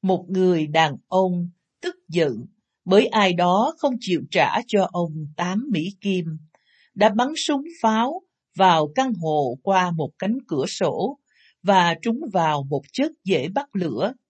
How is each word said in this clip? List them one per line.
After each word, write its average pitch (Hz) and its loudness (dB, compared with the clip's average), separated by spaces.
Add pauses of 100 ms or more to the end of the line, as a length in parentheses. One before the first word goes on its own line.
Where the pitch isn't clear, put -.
Một 185 0
người 180 2
đàn 151 2 (120)
ông 180 0 (300)
tức 349 -10 (120)
giận 143 -2 (380)
bởi 196 6
ai 202 2
đó 185 2
không 269 0
chịu 175 -2
trả 156 2 (100)
cho 196 2
ông 156 -4 (100)
tám 190 -4
Mỹ 190 -4
Kim, 185 -2 (720)
đã 208 2
bắn 233 0
súng 285 -2 (200)
pháo 233 0 (340)
vào 165 4
căn 262 0
hộ 151 -2
qua 185 2
một 160 -4
cánh 220 -2 (100)
cửa 139 -2
sổ 190 -2 (440)
và 175 4
trúng 233 -2 (120)
vào 156 0
một 139 -4 (100)
chất 302 -2 (120)
dễ 165 0
bắt 277 -4
lửa. 175 -2 (180)